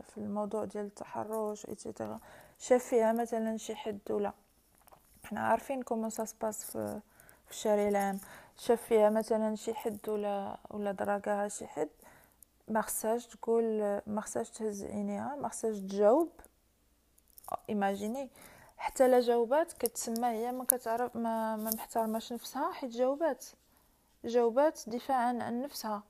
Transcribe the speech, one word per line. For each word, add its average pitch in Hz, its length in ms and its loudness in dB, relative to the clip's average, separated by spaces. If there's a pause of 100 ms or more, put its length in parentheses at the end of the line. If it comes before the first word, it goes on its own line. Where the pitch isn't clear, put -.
في - 160 -16
الموضوع 208 460 -2
ديال 208 200 -6
التحرش 214 840 -6
ايتترا، 220 520 -8 (380)
شاف 247 260 4
فيها 226 280 4
مثلًا 226 440 0
شي 220 180 -8
حد، 208 240 -8 (120)
ولا 208 220 -2 (920)
حنا 220 160 -8
عارفين 226 420 0
كومون 226 280 -2
سا 220 140 -6
سباس 214 400 -6
في، 208 360 -6 (460)
في - 40 -20
الشارع 208 380 2
العام، 196 320 0 (360)
شاف - 260 2
فيها 214 280 6
مثلًا 220 440 2
شي 220 200 -6
حد 214 340 -6
ولا، 208 500 -4 (120)
ولا 202 220 -4
دراكاها 202 560 0
شي 220 180 -10
حد، 302 240 -4 (800)
ما 220 120 0
خصهاش 226 460 -2
تقول، 226 540 0 (260)
ما 214 140 -2
خصهاش 226 300 -6
تهز 208 340 -6
عينيها، 208 520 -4
ما 247 120 -6
خصهاش 220 300 -2
تجاوب. 208 520 6 (1400)
ايماجيني 208 600 -2 (460)
حتى - 320 4
لا 247 120 8
جاوبات 240 520 4
كتسمى 233 540 -2
هي 233 260 -2
ما 254 120 -6
كتعرف، 240 520 0
ما، 226 400 0
ما 220 180 -2
محترماش 220 580 -2
نفسها، 277 400 -4
حيت 262 180 -8
جاوبات، 262 540 0 (800)
جاوبات 240 600 4
دفاعًا 247 560 0
عن 233 200 -4
نفسها 214 480 -6